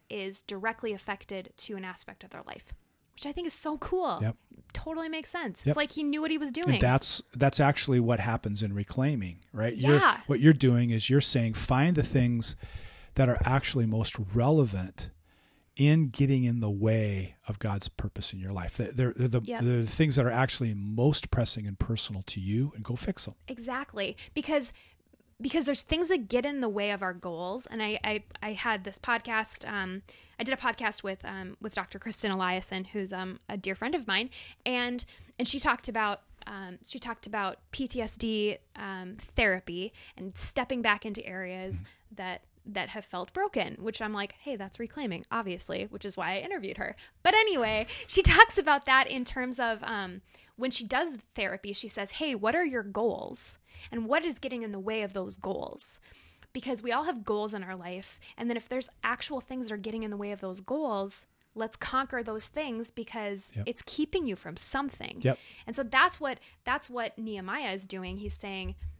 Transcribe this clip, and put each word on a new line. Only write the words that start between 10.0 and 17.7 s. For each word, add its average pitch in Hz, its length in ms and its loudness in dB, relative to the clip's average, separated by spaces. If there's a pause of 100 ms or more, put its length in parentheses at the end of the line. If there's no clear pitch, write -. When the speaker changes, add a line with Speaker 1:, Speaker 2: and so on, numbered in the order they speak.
Speaker 2:
what 131 120 2
you're 156 140 12
doing 120 380 6
is 110 180 2
you're 139 120 8
saying, 113 340 2
"Find 143 400 4
the 147 80 6
things 120 520 2 (600)
that 160 140 6
are - 160 2
actually 131 400 4
most 110 300 0 (180)
relevant 117 760 4 (680)
in 151 340 6
getting 135 340 4
in 120 160 2
the 110 120 2
way 104 640 2 (120)
of 104 120 -6
God's 101 280 -2